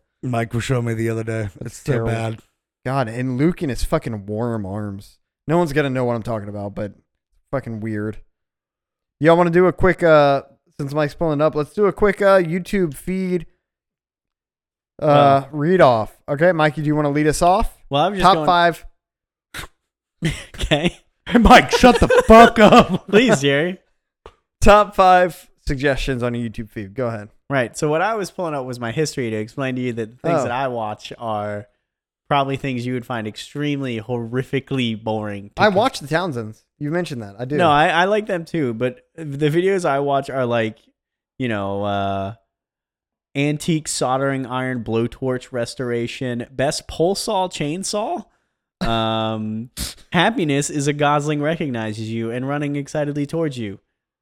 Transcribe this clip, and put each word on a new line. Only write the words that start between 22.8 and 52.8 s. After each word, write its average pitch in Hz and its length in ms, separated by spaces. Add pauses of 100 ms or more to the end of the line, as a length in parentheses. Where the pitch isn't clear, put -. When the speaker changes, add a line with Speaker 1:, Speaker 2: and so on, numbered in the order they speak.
Speaker 1:
<laughs> - 20
Speaker 3:
Please, 196 320
Jerry. 147 380 (800)
Speaker 2:
Top 202 340
five 185 540 (180)
suggestions 135 560
on 120 120
a - 20
YouTube 117 320
feed. 101 240
Go 123 140
ahead. 107 220 (200)
Speaker 3:
Right. 127 280
So 151 120
what 156 120
I 220 140
was 196 160
pulling 170 240
up 131 100
was 123 140
my 117 120
history 139 380
to 110 60
explain 127 400
to 127 60
you 123 120
that 113 180
the 123 60
things 165 220
Speaker 2:
Oh. 131 40
Speaker 3:
that 120 80
I 135 160
watch 110 500
are 104 500 (600)
probably 139 300
things 127 280
you 127 80
would 123 120
find 113 220
extremely 139 720
horrifically 123 1000
boring 107 540
to 175 60
Speaker 2:
I 196 40
Speaker 3:
con- 208 100
Speaker 2:
watch 233 240
the 147 80
Townsends. 135 580 (140)
You 147 120
mentioned 160 300
that. 101 160
I 123 80
do. 139 120
Speaker 3:
No, 175 120
I, 151 200
I 170 160
like 208 200
them 180 200
too, 143 280
but 123 320 (100)
the 147 340
videos 180 360
I 139 140
watch 139 300
are, 131 160
like, 117 340 (580)
you 131 100
know, 101 360
uh, 98 500 (1040)
antique 151 520
soldering 135 580
iron 127 380
blowtorch 120 680
restoration, 120 1000
best 135 360
pole 175 280
saw 190 320
chainsaw. 196 800 (560)
Um, 110 880 (220)
<laughs> - 200
happiness 170 600
is 143 160
a 147 60
gosling 147 480
recognizes 117 680
you 113 220
and 127 160
running 143 280
excitedly 143 520